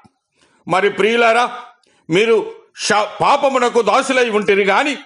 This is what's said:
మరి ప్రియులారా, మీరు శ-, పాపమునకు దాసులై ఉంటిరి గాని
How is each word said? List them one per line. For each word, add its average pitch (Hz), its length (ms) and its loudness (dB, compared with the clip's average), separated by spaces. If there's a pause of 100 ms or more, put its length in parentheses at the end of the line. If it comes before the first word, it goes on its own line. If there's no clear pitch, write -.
(680)
మరి 185 220 0
ప్రియులారా, 233 680 0 (500)
మీరు 208 420 0 (260)
శ-, 107 300 -2 (140)
పాపమునకు 240 600 0
దాసులై 247 480 0
ఉంటిరి 202 360 0
గాని 233 400 0